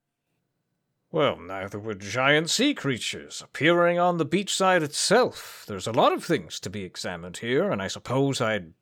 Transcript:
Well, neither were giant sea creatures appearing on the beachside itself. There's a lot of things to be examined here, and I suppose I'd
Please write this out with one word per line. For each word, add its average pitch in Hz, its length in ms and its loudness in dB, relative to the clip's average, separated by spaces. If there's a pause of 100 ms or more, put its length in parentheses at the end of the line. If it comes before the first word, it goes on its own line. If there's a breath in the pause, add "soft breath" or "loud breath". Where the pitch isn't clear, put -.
(1120)
Well, 131 260 2
neither 95 420 -8
were 107 160 -6
giant 131 540 2
sea 269 260 2
creatures 98 680 -6
appearing 175 560 2
on 175 200 2
the 160 80 0
beachside 185 580 2
itself. - 840 0
There's 98 200 -6
a 113 40 -4
lot 175 200 6
of 330 120 -2
things 147 360 -2
to 107 100 -8
be 98 140 -8
examined 90 540 -10
here, 143 340 0
and 107 100 -2
I 95 60 -4
suppose 131 540 0
I'd 104 400 -2